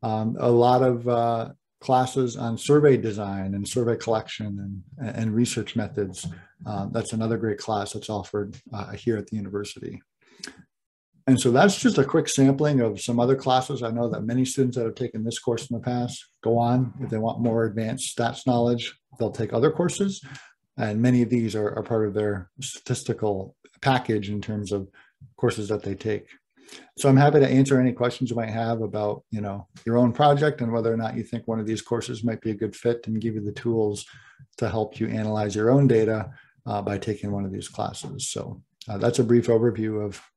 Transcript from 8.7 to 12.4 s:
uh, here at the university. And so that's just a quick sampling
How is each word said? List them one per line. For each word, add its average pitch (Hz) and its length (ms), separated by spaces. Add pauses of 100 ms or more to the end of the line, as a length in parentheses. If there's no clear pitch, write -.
uh, 104 200
here 110 240
at 104 100
the - 80
university. 101 680 (1300)
And 131 140
so 123 100
that's 170 260
just - 220
a 139 60
quick 151 240
sampling 139 520